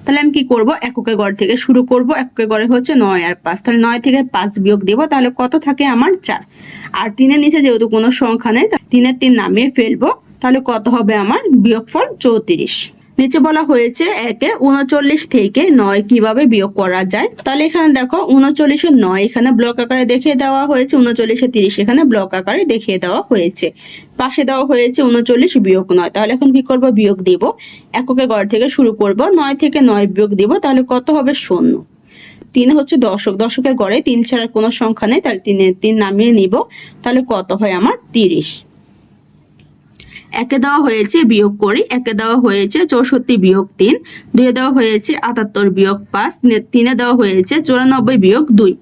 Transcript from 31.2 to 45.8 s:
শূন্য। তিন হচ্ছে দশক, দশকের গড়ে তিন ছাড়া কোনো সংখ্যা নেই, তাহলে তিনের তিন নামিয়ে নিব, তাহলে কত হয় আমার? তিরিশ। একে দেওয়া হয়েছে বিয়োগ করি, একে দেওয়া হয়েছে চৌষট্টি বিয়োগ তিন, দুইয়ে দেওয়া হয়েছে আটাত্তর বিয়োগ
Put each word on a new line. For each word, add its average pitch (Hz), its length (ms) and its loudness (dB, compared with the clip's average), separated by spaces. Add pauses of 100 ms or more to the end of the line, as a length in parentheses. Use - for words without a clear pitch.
শূন্য। 170 280 0 (800)
তিন 247 140 2 (100)
হচ্ছে 277 200 0
দশক, 208 360 0 (100)
দশকের 254 380 -2
গড়ে 202 200 0
তিন 240 220 0
ছাড়া 233 240 -2
কোনো 220 240 0
সংখ্যা 220 360 -2
নেই, 240 160 0
তাহলে 208 240 -4
তিনের 190 320 2
তিন 220 140 0 (100)
নামিয়ে 202 280 2
নিব, 196 220 2 (460)
তাহলে 254 220 -2 (100)
কত 190 180 -4 (100)
হয় 208 200 -2
আমার? 285 160 0 (200)
তিরিশ। 190 340 0 (1800)
একে 247 260 -4
দেওয়া 277 260 2
হয়েছে 220 320 0 (140)
বিয়োগ 202 260 2
করি, 208 240 0 (160)
একে 233 160 -4
দেওয়া 220 320 -2
হয়েছে 202 340 0 (120)
চৌষট্টি 254 460 0
বিয়োগ 190 280 2 (120)
তিন, 220 180 2 (380)
দুইয়ে 247 240 4
দেওয়া 262 200 -2
হয়েছে 220 340 0 (100)
আটাত্তর 214 460 -2 (100)
বিয়োগ 196 200 0 (140)